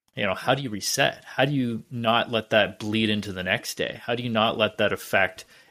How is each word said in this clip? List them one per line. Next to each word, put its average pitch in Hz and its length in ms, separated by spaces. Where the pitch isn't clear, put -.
you 113 100
know, 95 80
how - 200
do 139 80
you 135 80
reset? 107 540
How - 220
do 143 80
you 120 360
not 117 400
let 113 200
that 101 280
bleed 110 320
into 104 220
the 92 120
next 98 320
day? - 280
How 120 120
do 120 80
you 123 60
not 110 280
let 107 220
that 104 120
affect - 540